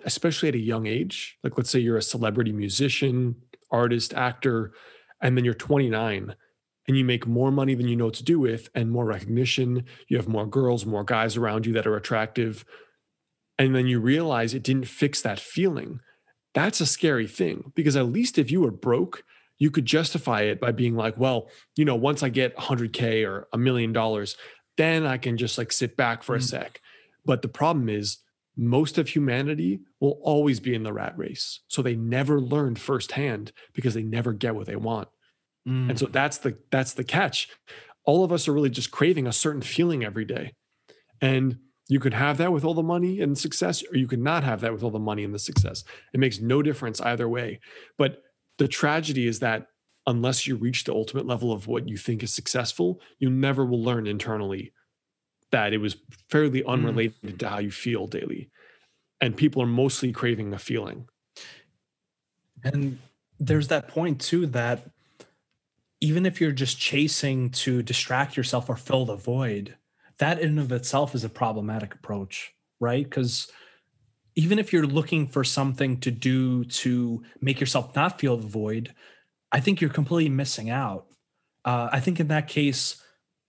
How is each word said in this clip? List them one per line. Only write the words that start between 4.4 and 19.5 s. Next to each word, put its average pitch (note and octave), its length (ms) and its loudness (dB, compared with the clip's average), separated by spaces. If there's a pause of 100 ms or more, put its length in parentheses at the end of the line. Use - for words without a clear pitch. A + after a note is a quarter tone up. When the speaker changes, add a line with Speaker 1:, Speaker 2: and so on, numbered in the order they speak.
Speaker 1:
and B2+ 160 4
then B2 80 2
you're A#2 100 2
twenty-nine A2 800 0 (520)
and C3+ 100 4
you C3 80 4
make B2 220 0
more B2 240 2
money C3+ 240 2
than B2 120 0
you A#2+ 100 2
know A#2 80 2
what A2 100 -2
to A#2+ 80 -12
do D#3+ 160 4
with A2+ 360 0
and A#2 160 0
more A#2+ 140 0
recognition. A#2+ 800 0 (220)
You B2 100 2
have G2+ 120 -2
more G#2+ 180 0
girls, A#2+ 380 2
more G#2 180 -2
guys A2+ 340 0
around A2 280 0
you A2+ 80 0
that A2 140 0
are G#2+ 100 2
attractive. A2 680 -2 (920)
And C3 160 4
then B2+ 120 2
you B2 120 2
realize B2 540 2
it C3 100 -6
didn't C3 240 0
fix - 360 -2
that G2+ 160 -4
feeling. E3 600 -2 (540)
That's E3+ 280 2
a D#3 60 2
scary B2+ 400 2
thing, - 480 -4
because D3 220 4
at B2+ 100 4
least A3 300 0
if B2+ 140 2
you F3+ 100 4
were B2+ 100 4
broke, G2 520 0 (360)